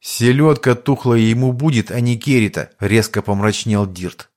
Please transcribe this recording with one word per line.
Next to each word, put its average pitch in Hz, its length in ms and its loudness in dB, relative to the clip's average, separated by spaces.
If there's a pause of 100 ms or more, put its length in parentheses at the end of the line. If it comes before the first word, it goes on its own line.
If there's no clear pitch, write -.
«Селёдка 131 760 2
тухлая 123 420 0
ему 117 340 2
будет, 127 380 -2
а 120 100 -6
не 120 160 0
Керрита», 110 640 -2
резко 104 420 0
помрачнел 101 680 0
Дирт. 90 500 -12